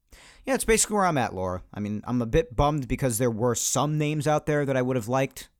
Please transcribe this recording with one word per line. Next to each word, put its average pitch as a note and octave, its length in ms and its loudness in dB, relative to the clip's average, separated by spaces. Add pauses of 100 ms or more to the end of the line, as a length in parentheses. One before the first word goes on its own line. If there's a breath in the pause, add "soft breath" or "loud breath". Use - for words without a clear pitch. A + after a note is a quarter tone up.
(460 loud breath)
Yeah, C4+ 80 0
it's A#3 120 -2
basically G#3+ 320 4
where F#3+ 80 4
I'm E3 120 2
at, G#2+ 160 0
Laura. F#2 300 -2 (100)
I F#2+ 60 -10
mean, G#2 260 -4
I'm B2 160 0
a A#2 60 -2
bit D#3 280 0
bummed D3 320 0
because B2 300 -2
there B2 140 2
were A2+ 240 0
some D3 420 0
names D3+ 300 0
out D3+ 180 0
there D3 180 0
that C3+ 140 0
I B2+ 60 2
would B2+ 140 0
have G#2+ 100 -4
liked C3 420 -2 (100)